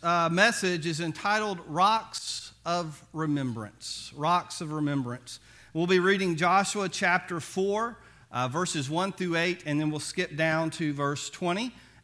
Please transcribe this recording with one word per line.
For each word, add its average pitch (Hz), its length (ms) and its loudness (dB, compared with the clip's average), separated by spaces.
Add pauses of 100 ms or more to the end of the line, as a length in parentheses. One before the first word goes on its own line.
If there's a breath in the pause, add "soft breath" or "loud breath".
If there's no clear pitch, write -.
uh, 170 300 2
message 180 560 4
is 160 120 -2
entitled 202 680 -2
Rocks - 840 0 (120)
of 170 380 -2 (100)
Remembrance. 135 1040 -4
Rocks 170 460 0
of 151 100 -6
Remembrance. 139 680 -2 (360 loud breath)
We'll 165 100 0
be 185 140 6
reading 190 380 4
Joshua 185 520 2
chapter 175 500 0
four, 202 600 -2 (320 loud breath)
uh, 123 160 0
verses 151 420 -2
one 180 220 0
through 180 240 -2
eight, 175 320 0
and 147 120 0
then 151 120 0
we'll 151 80 -4
skip 175 360 -4
down 160 360 2
to 156 200 -2
verse 143 380 -2
twenty. 196 460 -4 (280 loud breath)